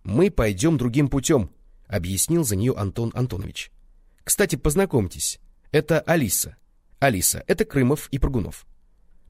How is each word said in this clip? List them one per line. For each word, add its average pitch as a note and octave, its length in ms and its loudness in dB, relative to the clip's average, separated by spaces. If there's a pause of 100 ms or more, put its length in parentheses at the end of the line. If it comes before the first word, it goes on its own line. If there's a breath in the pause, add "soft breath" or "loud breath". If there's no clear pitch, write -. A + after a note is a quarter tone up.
мы C#3 280 2
пойдём A#2+ 480 2
другим B2 300 2
путём», C3+ 420 0 (360)
объяснил G2 580 -2
за G#2+ 120 -2
неё A#2+ 180 0
Антон A2 400 -4
Антонович. A2+ 560 -6 (540)
«Кстати, - 320 0
познакомьтесь, C#3+ 840 0 (320)
это D#3 300 2
Алиса. - 560 0 (420)
Алиса, A2 480 0
это - 180 0
Крымов C3 460 0
и C3 80 -4
Прыгунов». G#2+ 480 -2 (640)